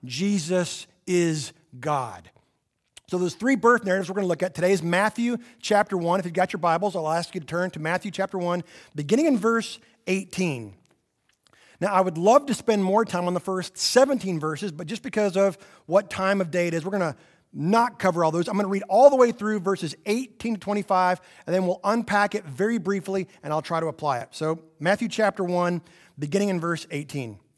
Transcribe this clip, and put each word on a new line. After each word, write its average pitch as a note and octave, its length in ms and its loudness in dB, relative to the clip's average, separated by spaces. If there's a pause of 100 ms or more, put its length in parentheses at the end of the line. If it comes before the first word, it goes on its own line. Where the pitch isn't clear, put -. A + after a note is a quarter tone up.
Jesus F3 840 -2 (180)
is E3+ 460 0 (260)
God. A#2+ 540 -6 (760)
So F#3 100 -4
those F3+ 200 -2
three C4 180 2
birth A#3 300 4
narratives F#3 240 0
we're F#3+ 80 -6
gonna G3+ 100 -2
look E3+ 160 0
at F3+ 140 -6
today F3+ 160 2
is F3+ 100 2
Matthew G#3 540 0 (260)
chapter G3+ 340 2
one. F3 220 0
If E3+ 80 -4
you've E3+ 80 -8
got F3+ 180 0
your G3 60 -6
Bibles, E3+ 380 0
I'll D#3 120 -4
ask E3 240 -2
you F#3 80 -8
to C#3+ 60 -16
turn F3 240 -4
to - 80 -12
Matthew F3 320 -4
chapter F#3+ 280 -6
one, F3 260 -2 (320)
beginning G3 300 2
in C4+ 120 4
verse A3+ 400 0 (300)
eighteen. F3 680 -4 (1040)
Now, G3+ 120 -2
I F#3+ 80 4
would F3+ 180 0
love A#3+ 280 6
to C4 80 0
spend G#3 280 0
more G3 220 4
time F3 240 -2
on F3+ 60 -2
the F3 60 -2
first F#3 380 -6
seventeen A#3 600 2
verses, D#3 320 -4
but D3 160 -12
just A3 160 -10
because G3+ 320 -2
of G3 220 2 (280)
what F#3+ 240 2
time F#3+ 300 0
of F3 100 -2
day F3 160 0
it E3 80 -2
is, D#3+ 100 -2
we're F#3 60 -4
gonna F3+ 240 0 (420)
not A3 440 2
cover F3 240 2
all D#3 80 2
those. E3+ 160 -2
I'm E3 80 -4
gonna G3+ 100 0
read G3 220 -2
all B3 220 8
the C4+ 60 2
way B3 140 6
through G#3+ 300 -4
verses F3+ 340 -4 (120)
eighteen A#3 480 -4
to F#3 60 -10
twenty-five, F#3 600 0 (260)
and E3 80 -2
then F#3 120 2
we'll F3+ 180 -2
unpack G#3 500 0
it G3+ 100 -6
very F#3 340 -2
briefly, F#3+ 500 -4 (140)
and D#3 100 -6
I'll D3+ 100 -2
try E3 180 -4
to E3 60 -4
apply C#3+ 340 -4
it. A#2 120 -12
So, D#3+ 280 -4 (200)
Matthew G3 280 0
chapter G3+ 360 0
one, F3 380 0 (360)
beginning F3+ 300 -2
in F#3 100 0
verse E3 320 -4
eighteen. C3+ 480 -8 (200)